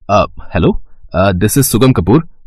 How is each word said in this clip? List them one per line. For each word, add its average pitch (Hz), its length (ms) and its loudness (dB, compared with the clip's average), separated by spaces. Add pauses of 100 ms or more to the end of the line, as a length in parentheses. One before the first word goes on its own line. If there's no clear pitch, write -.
Uh, 98 160 2 (280)
hello, 101 280 0 (320)
Uh, 95 180 0
this 101 260 -2
is 139 40 4
Sugam 131 300 2
Kapoor, 104 360 0 (180)